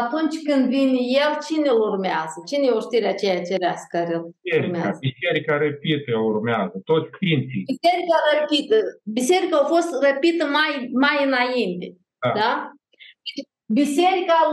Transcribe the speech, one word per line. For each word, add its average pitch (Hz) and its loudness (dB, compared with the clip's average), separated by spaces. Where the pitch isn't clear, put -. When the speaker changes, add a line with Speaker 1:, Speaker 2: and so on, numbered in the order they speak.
Speaker 1:
atunci 311 -2
când 277 2
vine 262 2
El, 302 2
cine 311 0
îl 233 4
urmează? 175 -4
Cine 285 0
e 233 2
oștirea 208 0
aceea 185 -2
cerească 180 -2
care 170 -2
îl 170 -4
Speaker 2:
Biserica, 165 0
Speaker 1:
urmează? 180 -4
Speaker 2:
biserica 156 -2
răpită 147 -2
îl 110 0
urmează, 107 -2
toți 160 2
sfinții. 131 -2
Speaker 1:
Biserica 349 0
răpită. 294 0
Biserica 339 2
a 285 0
fost 339 2
răpită 320 2
mai, 311 2
mai 294 2
înainte. 247 0
Speaker 2:
Da. 208 0
Speaker 1:
Da? 233 2
Biserica 339 2